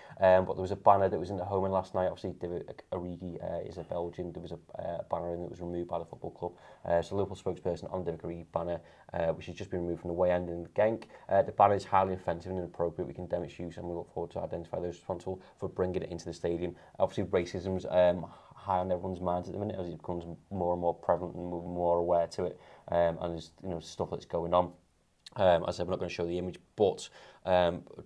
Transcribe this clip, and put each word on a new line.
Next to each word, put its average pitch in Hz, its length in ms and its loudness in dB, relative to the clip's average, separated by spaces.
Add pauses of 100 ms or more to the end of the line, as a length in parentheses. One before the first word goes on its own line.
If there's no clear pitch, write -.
(180)
um, 92 280 8
but 95 80 -2
there 92 80 -4
was 92 80 -2
a 98 60 -2
banner 98 340 6
that 92 80 0
was 90 100 -6
in 101 80 -4
the 90 80 -4
Home 95 220 0
End 95 80 0
last 92 200 -2
night. 92 120 2
Obviously, 90 240 -4
Divock 87 500 -8 (100)
Origi, 90 540 -6
uh, 85 240 -6
is - 80 -12
a 85 60 -8
Belgian. 87 500 -6
There 82 80 -12
was 85 120 -12
a, 82 60 -8 (240)
uh, 85 280 -6
banner 85 240 -2
in 85 80 -6
that 85 80 -8
was 85 100 -14
removed 87 300 -4
by 85 80 -2
the 82 80 -8
football - 240 -12
club. 87 220 -8 (340)
Uh, 85 160 4
so 98 140 -6
Liverpool 101 200 0
spokesperson 87 560 -4
on 92 100 -4
Divock 82 200 -6
Origi 85 280 -8
banner, 85 300 -4 (320)
uh, 85 220 0
which 90 100 -10
has 85 120 -10
just - 140 -10
been 90 120 -2
removed 85 180 -2
from 87 80 -6
the 85 60 -2
way 90 160 4
end 90 180 2
in 85 200 -6
Genk. 110 360 2 (240)
Uh, 98 140 6
"The 95 100 -6
banner 101 220 6
is 95 100 0
highly 95 300 2
offensive 87 360 -4
and 92 80 -4
inappropriate. 85 480 -2
We - 60 -8
condemn 87 300 -4
its 78 160 -12
use 87 180 -8
and 87 100 -10
we 87 80 -6
look 87 200 -8
forward 85 180 -4
to 90 80 -6
identify 85 400 -6
those 87 140 -4
responsible 95 480 -6 (160)
for 98 100 -4
bringing 90 340 0
it - 80 -6
into 87 140 -8
the 87 80 -6
stadium." 87 440 -2 (220)
Obviously, 95 260 0
racism's, 92 680 0
um, 90 340 6 (300)
high 95 240 0
on 92 120 0
everyone's 90 300 -2
minds 90 300 0
at - 20 -8
the 95 80 -6
minute 107 180 -4
as 90 80 -6
it 82 120 -8
becomes 87 260 -6 (260)
more 90 220 0
and 87 80 -2
more 85 140 2
prevalent 87 420 0
and 87 160 -8
we're 87 80 -4
more 87 380 0
aware 85 280 2
to 90 180 -4
it. 85 140 -4 (300)
Um, 85 320 4
and 85 140 -4
there's, 82 180 -10 (100)
you 95 60 -8
know, 85 120 -4
stuff - 300 -6
that's - 140 -6
going 85 300 0
on. 87 180 4 (640)
Um, 90 320 6
as 90 80 -2
I - 20 -4
said, 87 80 -2
we're 92 60 -2
not 85 80 0
gonna 90 80 -2
show 87 180 -4
the 87 120 -2
image, 90 200 -6 (180)
but, - 320 4 (360)
um, 87 380 4 (240)